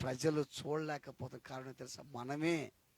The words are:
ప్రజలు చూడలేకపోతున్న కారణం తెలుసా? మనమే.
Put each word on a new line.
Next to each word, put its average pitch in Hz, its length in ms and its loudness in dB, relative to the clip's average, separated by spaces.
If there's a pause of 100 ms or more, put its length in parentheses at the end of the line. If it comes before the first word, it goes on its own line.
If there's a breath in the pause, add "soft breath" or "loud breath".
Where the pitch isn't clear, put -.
ప్రజలు 143 380 4
చూడలేకపోతున్న 143 1080 -4
కారణం 131 240 -6
తెలుసా? 131 300 -10
మనమే. 143 680 0 (260)